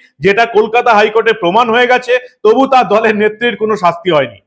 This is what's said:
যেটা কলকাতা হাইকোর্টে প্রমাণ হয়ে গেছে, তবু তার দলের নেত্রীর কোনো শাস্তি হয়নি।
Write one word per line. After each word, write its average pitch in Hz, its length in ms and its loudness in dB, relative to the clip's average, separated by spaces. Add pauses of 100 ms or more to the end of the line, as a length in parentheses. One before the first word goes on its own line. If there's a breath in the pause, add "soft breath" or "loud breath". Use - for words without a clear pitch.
(200 soft breath)
যেটা 196 260 2
কলকাতা 226 480 0
হাইকোর্টে 220 400 2
প্রমাণ 214 360 0
হয়ে 240 220 0
গেছে, 247 220 0 (280 loud breath)
তবু 226 260 -2
তার 254 200 2
দলের 214 300 0
নেত্রীর 214 380 -2
কোনো 214 220 -4
শাস্তি 175 340 -2
হয়নি। 135 360 -2